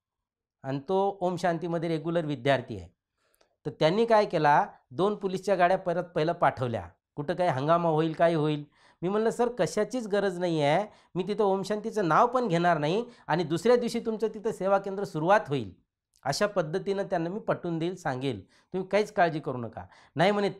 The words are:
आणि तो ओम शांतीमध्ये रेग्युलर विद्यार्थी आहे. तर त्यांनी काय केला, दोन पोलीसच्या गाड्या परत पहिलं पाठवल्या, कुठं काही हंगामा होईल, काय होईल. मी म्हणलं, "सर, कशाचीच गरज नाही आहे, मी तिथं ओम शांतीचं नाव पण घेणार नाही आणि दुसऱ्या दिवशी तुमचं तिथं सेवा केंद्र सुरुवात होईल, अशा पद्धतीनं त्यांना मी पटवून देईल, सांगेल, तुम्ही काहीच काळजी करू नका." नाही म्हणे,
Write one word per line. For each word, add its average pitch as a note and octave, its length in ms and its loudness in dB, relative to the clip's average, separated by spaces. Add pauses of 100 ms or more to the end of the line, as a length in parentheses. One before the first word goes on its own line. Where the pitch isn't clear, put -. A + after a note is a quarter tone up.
(640)
आणि C3+ 160 -6
तो G3 420 -2
ओम F3+ 160 -2
शांतीमध्ये E3+ 520 -2
रेग्युलर E3 360 -2
विद्यार्थी C3 520 -2
आहे. F2 120 -14 (800)
तर D#3 40 -4
त्यांनी F3+ 360 2
काय A3 180 6
केला, D#3 420 4 (240)
दोन F#3 240 0
पोलीसच्या F#3+ 400 -2
गाड्या F3+ 240 4
परत F3 260 -4
पहिलं E3+ 280 -2
पाठवल्या, B2+ 560 0 (280)
कुठं D3 180 -4
काही F3 160 0
हंगामा D#3+ 380 0
होईल, D#3+ 240 0
काय E3+ 220 2
होईल. D3+ 300 0 (380)
मी F3 60 -2
म्हणलं, G#3+ 220 2
"सर, A#3+ 180 0 (100)
कशाचीच G#3 480 -2
गरज G3 320 0
नाही E3 240 0
आहे, D#3+ 240 2 (280)
मी F3 140 -2
तिथं G#3 160 0
ओम G3 180 2
शांतीचं G#3 460 -2
नाव F#3 180 6
पण B3 220 0
घेणार E3+ 300 2
नाही F3 260 0 (220)
आणि E3 180 0
दुसऱ्या E3+ 320 2
दिवशी A#3 240 -2
तुमचं A3 280 -4
तिथं G#3+ 240 -6
सेवा G3 260 0
केंद्र G3 260 -4
सुरुवात F#3+ 440 2
होईल, A#2+ 240 -4 (520)
अशा D3 220 0
पद्धतीनं G3 560 -2
त्यांना E3+ 280 -2
मी G#3 80 -8
पटवून E3 400 -4
देईल, F3 180 -4
सांगेल, C3 520 -6
तुम्ही - 400 -10
काहीच G#3 240 0
काळजी E3 280 2
करू B2+ 180 -6
नका." A2 260 -10 (320)
नाही F3 140 4
म्हणे, G#3 300 0